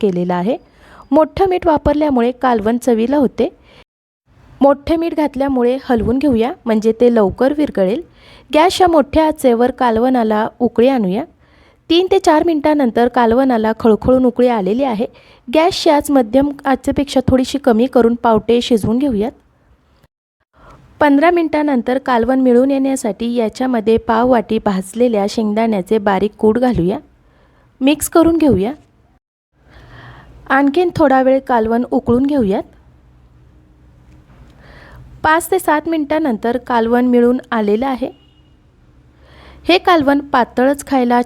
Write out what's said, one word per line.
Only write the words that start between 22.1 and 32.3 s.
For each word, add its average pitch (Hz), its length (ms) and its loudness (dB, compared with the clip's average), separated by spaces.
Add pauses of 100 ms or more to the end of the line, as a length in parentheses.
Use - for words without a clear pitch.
मिळून 254 300 4
येण्यासाठी 262 640 -4
याच्यामध्ये 226 600 -2
पाव 233 340 0
वाटी 220 280 0
भाजलेल्या 208 680 -2
शेंगदाण्याचे 214 720 -2
बारीक 202 400 -2
कूट 220 200 2
घालूया. 220 400 -2 (800)
मिक्स 294 280 0
करून 330 280 2
घेऊया. 247 360 0 (1800)
आणखीन 285 480 0
थोडा 269 260 2
वेळ 262 160 2
कालवण 233 520 -2
उकळून 254 360 0
घेऊयात. 262 360 -2 (2500)